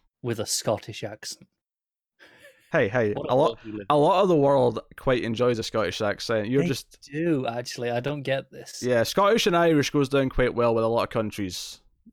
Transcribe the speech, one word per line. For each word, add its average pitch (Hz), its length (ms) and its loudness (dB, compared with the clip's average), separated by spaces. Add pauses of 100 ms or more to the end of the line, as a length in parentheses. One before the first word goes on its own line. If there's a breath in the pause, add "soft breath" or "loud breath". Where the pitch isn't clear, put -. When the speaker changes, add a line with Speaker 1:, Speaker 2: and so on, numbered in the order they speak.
(220)
Speaker 1:
with 113 180 -4
a 107 60 -6
Scottish - 580 -4
accent. - 440 -14 (1200 loud breath)
Speaker 2:
Hey, 131 160 2
hey, 110 240 0
Speaker 1:
What 127 180 -4
Speaker 2:
a 123 40 2
lot, 135 160 4
Speaker 1:
world - 140 -10
you 110 80 -12
live 104 100 -8
in. 98 80 -14
Speaker 2:
a 147 60 4
lot 180 260 4
of 202 60 2
the 175 80 4
world 135 440 2 (160)
quite 127 260 0
enjoys 117 360 0
a 113 40 -4
Scottish 104 380 -2
accent. 104 480 -2
You're 131 140 2
Speaker 1:
They 175 60 0
Speaker 2:
just - 320 -8 (120)
Speaker 1:
do, 151 340 -2
actually. 120 440 -6
I 120 100 -2
don't 143 220 -6
get 131 280 -4
this. - 320 -16
Speaker 2:
Yeah, 120 220 2
Scottish 202 420 2
and 175 100 2
Irish 165 340 4
goes 143 180 2
down 135 220 0
quite 123 220 0
well 117 220 2
with 113 80 0
a 113 60 2
lot 113 160 0
of - 60 -6
countries. 104 680 -6 (320)